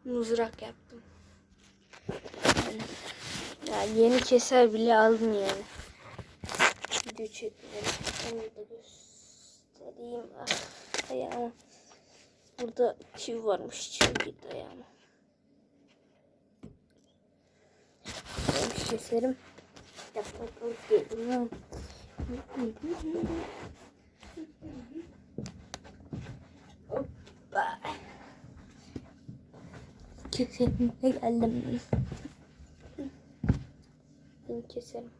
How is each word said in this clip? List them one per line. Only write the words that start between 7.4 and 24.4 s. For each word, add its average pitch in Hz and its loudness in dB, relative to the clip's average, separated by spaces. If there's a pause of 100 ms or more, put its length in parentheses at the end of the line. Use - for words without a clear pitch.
Onu 226 -6
da 220 -12
göstereyim. - -16 (140)
Ah, - -4
ayağıma. 240 -4 (1080)
Burada 233 2 (200)
çivi 226 -6
varmış. - 0
Çivi - 4
girdi - -6
ayağıma. - -12 (3750)
Ben - 2
keserim. 233 0 (760)
Yaprak 226 -8
alıp 233 -8
geldim. 226 4 (4000)